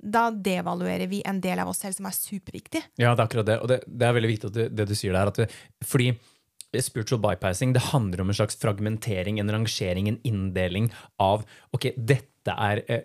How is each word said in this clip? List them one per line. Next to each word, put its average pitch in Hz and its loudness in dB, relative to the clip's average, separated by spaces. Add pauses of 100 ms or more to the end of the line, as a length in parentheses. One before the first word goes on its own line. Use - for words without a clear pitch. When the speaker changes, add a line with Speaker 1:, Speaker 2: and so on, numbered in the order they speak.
Speaker 1:
da 226 2
devaluerer 180 -2
vi 202 -4
en 196 -2
del 180 0
av 180 -2
oss 185 -4
selv 190 -8
som 196 -8
er 190 -8
superviktig. - -8 (160)
Speaker 2:
Ja, 120 6
det 113 2
er 110 4
akkurat 113 -2
det. 104 2
Og 117 -4
det, 127 2
det 120 0
er 120 6
veldig 113 2
viktig - -8
at 98 -8
det, 113 -2
det 107 0
du 104 0
sier 101 0
der, 98 4
at 98 0
det, 113 0 (320)
fordi 123 2 (600)
spiritual 117 -2
bypassing, 101 2
det 123 4
handler 95 0
om 92 2
en 104 0
slags 107 0
fragmentering, 107 -2
en 104 0
rangering, 104 0
en 107 0
inndeling 95 0 (280)
av, 101 4 (300)
ok, 131 -2 (100)
dette 117 0
er, 104 0
eh, 117 -2